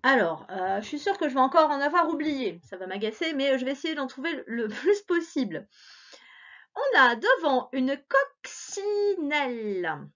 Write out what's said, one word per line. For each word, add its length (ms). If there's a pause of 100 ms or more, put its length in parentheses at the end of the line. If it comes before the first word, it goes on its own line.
Alors, 480
euh, 320
je 60
suis 120
sûre 180
que 120
je 60
vais 40
encore 300
en 100
avoir 300
oublié. 540
Ça 140
va 100
m'agacer, 460
mais 260
je 60
vais 60
essayer 240
d'en 120
trouver 260
le, 140
le 200
<laughs> 0
plus 360
possible. 640 (1080)
On 240
a 160
devant 560
une 260 (460)
coccinelle. 1700